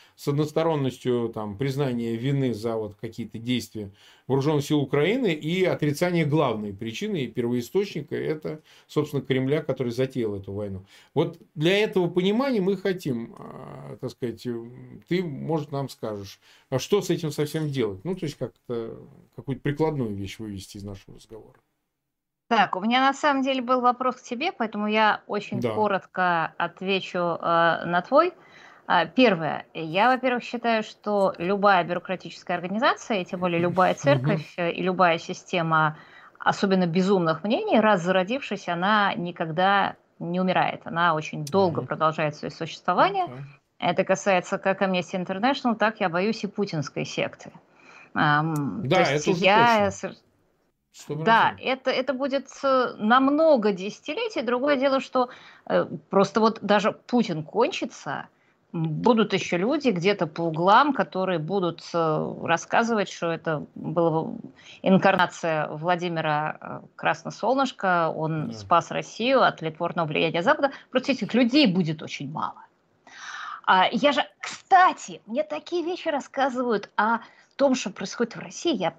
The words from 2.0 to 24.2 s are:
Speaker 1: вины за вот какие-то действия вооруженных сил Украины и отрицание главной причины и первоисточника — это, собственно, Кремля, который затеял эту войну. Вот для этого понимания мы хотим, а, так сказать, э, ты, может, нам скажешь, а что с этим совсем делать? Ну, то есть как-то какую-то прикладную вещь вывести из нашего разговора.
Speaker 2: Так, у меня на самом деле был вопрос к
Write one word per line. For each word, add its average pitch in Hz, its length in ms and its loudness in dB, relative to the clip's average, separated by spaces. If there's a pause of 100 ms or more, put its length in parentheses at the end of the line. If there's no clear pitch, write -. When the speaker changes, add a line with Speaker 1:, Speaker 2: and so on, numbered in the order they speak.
Speaker 1:
вины 131 380 0
за 113 220 -4
вот 107 200 -6
какие-то 110 420 -12
действия 110 540 -4 (360)
вооруженных 139 360 2
сил 151 160 2
Украины 170 540 2
и 170 300 0
отрицание 160 600 2
главной 117 480 0
причины 127 500 -4
и 117 40 -6
первоисточника — 123 880 -4
это, 151 460 -6 (260)
собственно, 147 340 -2
Кремля, 131 400 0
который 131 300 -4
затеял 120 440 -2
эту 98 180 -10
войну. 98 320 -8 (280)
Вот - 240 -2 (160)
для 175 240 2
этого 208 300 0
понимания 208 540 2
мы 190 160 0
хотим, 165 600 -4
а, 143 640 -14
так 127 120 -6
сказать, 117 340 -8
э, 120 80 -4 (540)
ты, 180 160 0
может, 143 480 -4
нам 135 180 -4
скажешь, 104 500 -10 (300)
а 135 100 0
что 202 220 2
с - 80 -4
этим 160 220 -2
совсем 151 380 -4
делать? 110 340 -4
Ну, 180 120 -4
то 185 100 -10
есть 143 100 -8
как-то 117 720 -10 (280)
какую-то 127 260 -8
прикладную 143 540 0
вещь 98 240 -10
вывести 104 380 -10
из 98 60 -14
нашего 98 320 -14
разговора. 113 440 -20 (920)
Speaker 2:
Так, 202 260 2
у 185 40 -4
меня 233 200 2
на 269 120 4
самом 269 300 2
деле 262 180 0
был 254 200 2
вопрос 247 360 2
к - 60 -20